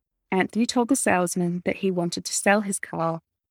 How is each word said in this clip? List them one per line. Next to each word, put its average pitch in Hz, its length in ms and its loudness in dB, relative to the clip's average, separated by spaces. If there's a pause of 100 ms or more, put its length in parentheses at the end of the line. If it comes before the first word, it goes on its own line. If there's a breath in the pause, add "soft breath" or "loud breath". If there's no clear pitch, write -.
(320)
Anthony 196 340 2
told 240 220 0
the 277 80 4
salesman 180 720 0
that 190 120 -2
he 190 140 -2
wanted 175 340 -4
to - 80 -10
sell 202 280 2
his 196 180 -4
car 165 420 -4 (300)